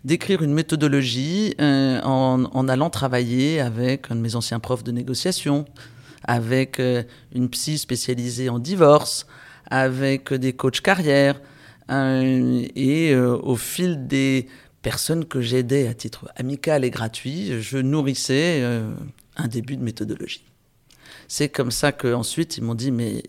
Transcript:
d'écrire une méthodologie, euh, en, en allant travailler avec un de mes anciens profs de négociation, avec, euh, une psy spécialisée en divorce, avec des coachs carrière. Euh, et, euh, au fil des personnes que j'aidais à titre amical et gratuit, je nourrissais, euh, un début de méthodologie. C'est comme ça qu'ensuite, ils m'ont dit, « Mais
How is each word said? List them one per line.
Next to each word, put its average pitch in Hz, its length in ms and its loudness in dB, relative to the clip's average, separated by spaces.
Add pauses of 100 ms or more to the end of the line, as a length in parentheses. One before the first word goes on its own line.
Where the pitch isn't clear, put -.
d'écrire 165 380 2
une 147 100 2
méthodologie, 151 1040 2
euh, 135 440 2
en, 131 420 2
en 131 240 0
allant 135 200 2
travailler 127 680 0
avec 123 520 -2
un 117 40 -2
de 117 60 -2
mes 117 140 -2
anciens 117 240 -4
profs 123 240 -4
de 120 80 -6
négociation, 143 760 -2 (580)
avec, 120 560 0
euh, 123 240 2 (300)
une 123 160 0
psy 151 280 -4
spécialisée 123 680 -4
en 120 120 -2
divorce, 147 680 4 (440)
avec 135 640 0
des 131 200 0
coachs 131 260 0
carrière. 139 600 4 (500)
Euh, 131 760 2 (100)
et, 151 380 2
euh, 123 240 4
au 127 200 0
fil 160 500 -2
des 135 400 0 (360)
personnes 156 420 -2
que 135 160 -4
j'aidais 123 460 2
à 117 60 -2
titre - 420 -14
amical 139 480 -2
et 127 60 2
gratuit, 127 720 -6
je 110 160 -6
nourrissais, 139 840 0
euh, 117 300 -2 (460)
un 147 100 -2
début 117 300 -6
de 127 60 -6
méthodologie. 110 600 -8 (840)
C'est 147 220 -2
comme 123 220 -2
ça 143 200 0
qu'ensuite, 123 680 -2
ils 113 60 -6
m'ont 117 120 -2
dit, « 123 160 -2
Mais 117 380 -2